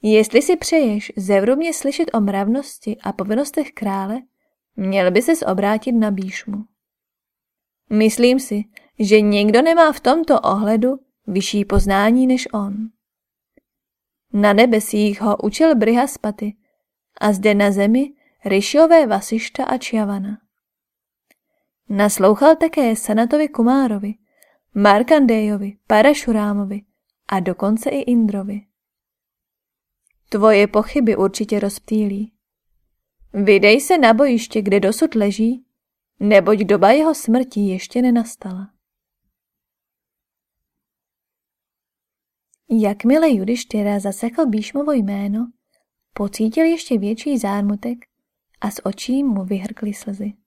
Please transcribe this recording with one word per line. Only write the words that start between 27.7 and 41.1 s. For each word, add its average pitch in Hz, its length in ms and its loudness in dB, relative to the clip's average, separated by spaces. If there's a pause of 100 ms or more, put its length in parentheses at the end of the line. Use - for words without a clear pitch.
i 277 100 -4
Indrovi. 208 680 -2 (1600)
Tvoje 208 380 4
pochyby 214 500 0
určitě 202 440 -2
rozptýlí. 202 720 -6 (1000)
Vydej 202 480 4
se 359 180 0
na 226 160 6
bojiště, 233 480 0
kde 202 180 2
dosud 208 340 -2
leží, 220 500 -2 (560)
neboť 202 380 4
doba 196 320 2
jeho 311 240 2
smrti 254 460 -2
ještě 202 420 -4
nenastala.“ 226 680 -4 (4000)